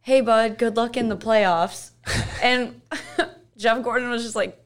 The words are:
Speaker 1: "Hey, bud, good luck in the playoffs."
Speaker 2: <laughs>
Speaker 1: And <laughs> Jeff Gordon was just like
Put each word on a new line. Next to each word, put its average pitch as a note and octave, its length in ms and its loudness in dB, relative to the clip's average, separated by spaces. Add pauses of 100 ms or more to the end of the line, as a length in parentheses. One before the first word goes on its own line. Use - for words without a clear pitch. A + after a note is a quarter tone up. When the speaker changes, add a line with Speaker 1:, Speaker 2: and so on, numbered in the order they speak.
Speaker 1:
"Hey, C4+ 200 4
bud, A3 360 2
good A3+ 180 0
luck A#3 220 0
in A#3 120 0
the G3+ 80 -4
playoffs." F#3+ 720 0 (160)
Speaker 2:
<laughs> - 340 -4
Speaker 1:
And B3 400 0 (360)
<laughs> - 400 -6
Jeff A3+ 260 2
Gordon A#3+ 260 -2
was A#3 140 -2
just A3+ 120 -8
like F#3+ 300 -4